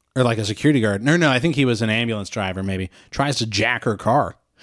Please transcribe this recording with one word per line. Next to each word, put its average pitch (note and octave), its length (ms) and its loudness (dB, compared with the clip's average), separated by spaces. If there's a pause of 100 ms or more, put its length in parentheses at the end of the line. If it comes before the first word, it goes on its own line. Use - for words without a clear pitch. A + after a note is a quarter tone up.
(160)
or, C3 80 2
like, A#2 140 2
a A2 80 -4
security C3 360 2
guard. G#2 200 2
No, C#3+ 140 2
no, E3 160 2
I B2+ 80 2
think D3 160 0
he C#3 80 2
was A#2+ 180 0
an A2+ 80 2
ambulance A2 400 -2
driver, F#2+ 320 -4
maybe, F#2+ 280 -4 (200)
tries C#3 280 -2
to A#2 80 -2
jack A2 400 -2
her A2 100 0
car. A2 400 0 (280)